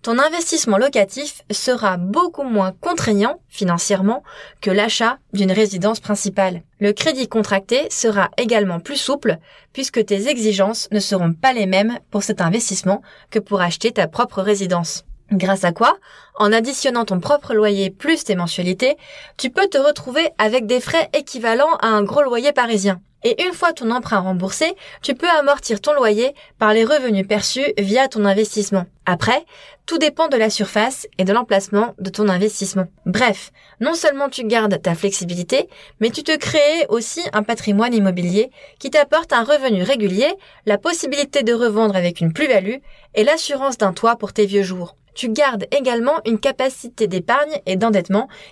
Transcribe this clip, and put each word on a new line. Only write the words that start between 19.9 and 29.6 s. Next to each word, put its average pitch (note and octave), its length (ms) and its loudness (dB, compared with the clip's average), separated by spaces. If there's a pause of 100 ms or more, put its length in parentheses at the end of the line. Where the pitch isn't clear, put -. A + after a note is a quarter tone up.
avec G#3+ 300 2
des B3 120 2
frais - 340 0
équivalents C4+ 680 0
à A3 60 0
un G#3+ 160 2
gros A3 180 0
loyer B3+ 300 2
parisien. G3+ 500 0 (220)
Et A#3 200 0
une F4+ 100 -2
fois E4 200 0
ton A#3+ 160 -6
emprunt A#3+ 300 -2
remboursé, F#3+ 560 -2 (260)
tu C#4 140 -4
peux E4+ 120 -4
amortir C#4+ 540 2
ton D4+ 120 0
loyer B3 420 2 (240)
par G#3+ 160 4
les A3+ 100 4
revenus A#3+ 420 0
perçus A3 520 -2
via A3 280 2
ton G#3+ 160 -2
investissement. G3+ 640 0 (220)
Après, A3+ 360 0 (440)